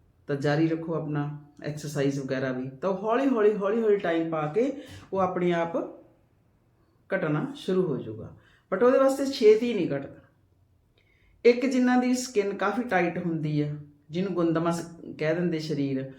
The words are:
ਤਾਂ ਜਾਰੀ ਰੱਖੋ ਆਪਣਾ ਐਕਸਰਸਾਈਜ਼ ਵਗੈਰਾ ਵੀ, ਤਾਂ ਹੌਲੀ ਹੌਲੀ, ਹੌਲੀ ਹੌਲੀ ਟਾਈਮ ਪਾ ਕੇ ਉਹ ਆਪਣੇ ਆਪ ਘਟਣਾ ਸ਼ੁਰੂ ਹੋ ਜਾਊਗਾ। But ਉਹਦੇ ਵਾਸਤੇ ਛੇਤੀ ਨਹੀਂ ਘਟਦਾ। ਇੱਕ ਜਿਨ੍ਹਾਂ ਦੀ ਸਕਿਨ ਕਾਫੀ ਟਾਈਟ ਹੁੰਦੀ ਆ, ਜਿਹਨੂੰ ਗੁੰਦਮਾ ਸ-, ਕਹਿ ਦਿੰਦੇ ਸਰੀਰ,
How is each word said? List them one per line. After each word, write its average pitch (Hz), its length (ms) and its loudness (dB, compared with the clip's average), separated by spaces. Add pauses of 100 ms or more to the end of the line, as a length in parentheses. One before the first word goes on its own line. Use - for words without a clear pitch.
(280)
ਤਾਂ 143 80 -2
ਜਾਰੀ 147 320 2
ਰੱਖੋ 165 260 -4
ਆਪਣਾ 147 520 -6 (180)
ਐਕਸਰਸਾਈਜ਼ 143 560 -2
ਵਗੈਰਾ 131 320 -4
ਵੀ, 127 180 -6
ਤਾਂ 185 240 -2
ਹੌਲੀ 226 340 0
ਹੌਲੀ, 214 260 4
ਹੌਲੀ 202 280 0
ਹੌਲੀ 208 160 4
ਟਾਈਮ 165 340 0
ਪਾ 151 160 -2
ਕੇ 240 340 -2 (320)
ਉਹ 190 60 0
ਆਪਣੇ 180 320 2
ਆਪ 170 260 0 (1400)
ਘਟਣਾ 156 400 -2
ਸ਼ੁਰੂ 185 320 -2
ਹੋ 131 100 -2
ਜਾਊਗਾ। 110 400 -12 (360)
But 247 120 2
ਉਹਦੇ 269 120 6
ਵਾਸਤੇ 269 280 2
ਛੇਤੀ 233 480 4
ਨਹੀਂ 170 160 -2
ਘਟਦਾ। - 300 -8 (1300)
ਇੱਕ 240 200 6
ਜਿਨ੍ਹਾਂ 254 320 2
ਦੀ 247 160 2
ਸਕਿਨ 202 440 -2
ਕਾਫੀ 208 260 -2
ਟਾਈਟ 175 420 0
ਹੁੰਦੀ 151 360 -2
ਆ, 147 160 -4 (320)
ਜਿਹਨੂੰ 180 240 -4
ਗੁੰਦਮਾ 170 380 0
ਸ-, 170 200 -4 (260)
ਕਹਿ 156 180 0
ਦਿੰਦੇ 170 240 0
ਸਰੀਰ, 139 600 -4